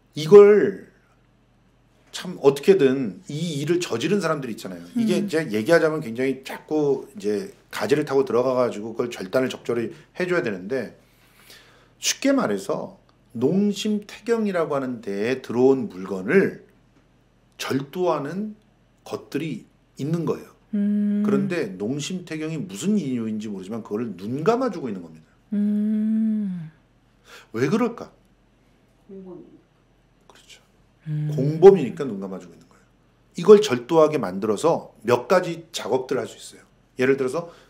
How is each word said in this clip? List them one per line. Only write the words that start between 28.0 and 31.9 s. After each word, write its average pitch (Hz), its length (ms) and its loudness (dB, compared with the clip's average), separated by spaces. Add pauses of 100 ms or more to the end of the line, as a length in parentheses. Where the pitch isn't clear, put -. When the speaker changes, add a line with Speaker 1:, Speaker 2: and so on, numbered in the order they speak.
Speaker 3:
공범이니까. 190 440 -18 (760)
Speaker 1:
그렇죠. - 340 -20 (460)
Speaker 2:
음. 151 280 -4
Speaker 1:
공범이니까 151 680 6